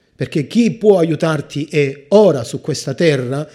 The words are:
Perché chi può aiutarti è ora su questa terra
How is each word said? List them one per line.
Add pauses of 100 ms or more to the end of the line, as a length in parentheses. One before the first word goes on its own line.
(160)
Perché
chi
può
aiutarti
è
ora
su
questa
terra